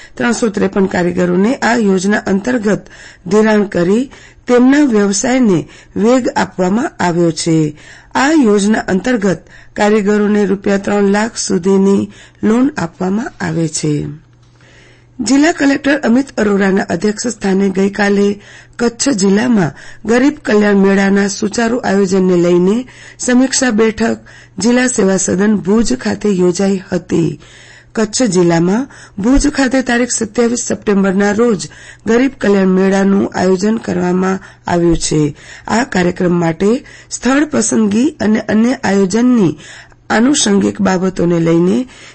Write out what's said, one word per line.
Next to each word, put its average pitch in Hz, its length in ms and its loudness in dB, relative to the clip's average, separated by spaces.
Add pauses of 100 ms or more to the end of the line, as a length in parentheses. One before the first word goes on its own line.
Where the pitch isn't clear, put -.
(180)
ત્રણસો 240 320 -2
ત્રેપન 196 360 -2
કારીગરોને 180 680 0
આ 226 200 -2
યોજના 196 420 0
અંતર્ગત 202 640 -2 (440)
ધિરાણ 214 360 2
કરી 196 480 -2 (360)
તેમના 262 380 4
વ્યવસાયને 208 840 0 (280)
વેગ 233 400 2
આપવામાં 190 640 -2
આવ્યો 175 320 0
છે. 160 460 -2 (380)
આ 262 160 2
યોજના 214 480 2
અંતર્ગત 196 600 -2 (320)
કારીગરોને 208 720 2
રૂપિયા 196 320 -2
ત્રણ 202 260 -2
લાખ 208 340 0
સુધીની 196 720 0 (320)
લોન 247 340 2
આપવામાં 190 640 -6
આવે 165 260 -4
છે. 151 400 -4 (1120)
જિલ્લા 277 320 2
કલેક્ટર 277 520 -2
અમિત 247 360 -2
અરોરાના 202 500 0
અધ્યક્ષ 208 380 -4
સ્થાને 196 420 -2
ગઈકાલે 202 720 0 (400)
કચ્છ 233 300 -2
જિલ્લામાં 202 640 0 (300)
ગરીબ 247 400 2
કલ્યાણ 208 300 2
મેળાના 196 520 2
સુચારુ 220 500 -2
આયોજનને 190 600 0
લઈને 180 500 2 (320)
સમીક્ષા 254 520 0
બેઠક 220 460 0 (400)
જિલ્લા 247 300 2
સેવા 190 300 0
સદન 202 380 0
ભુજ 208 380 0
ખાતે 208 360 -4
યોજાઈ 185 640 0
હતી. 165 480 -2 (560)
કચ્છ 220 280 -2
જિલ્લામાં 180 640 0 (300)
ભુજ 262 280 2
ખાતે 269 340 0
તારીખ 247 300 -2
સત્યાવીસ 233 560 -2
સપ્ટેમ્બરના 202 640 0
રોજ 208 380 0 (360)
ગરીબ 247 260 0 (100)
કલ્યાણ 196 260 2
મેળાનું 196 680 2
આયોજન 190 420 0
કરવામાં 185 640 -2 (280)
આવ્યું 170 300 2
છે. 151 380 -2 (320)
આ 226 160 -2
કાર્યક્રમ 180 560 -2
માટે 175 440 0 (280)
સ્થળ 277 340 0
પસંદગી 233 720 0
અને 214 200 0
અન્ય 226 340 0
આયોજનની 196 840 0 (520)
આનુષંગિક 208 720 0
બાબતોને 185 580 0
લઈને 175 480 2 (280)